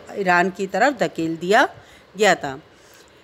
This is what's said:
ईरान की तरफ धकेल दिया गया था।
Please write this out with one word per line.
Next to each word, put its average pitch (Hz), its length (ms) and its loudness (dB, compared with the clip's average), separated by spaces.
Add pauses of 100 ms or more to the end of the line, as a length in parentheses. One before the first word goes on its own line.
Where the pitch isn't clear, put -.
(180)
ईरान 180 320 2
की 190 180 -8
तरफ 220 320 0
धकेल 165 380 -4
दिया 202 320 2 (480)
गया 196 180 4
था। 143 260 -8 (640)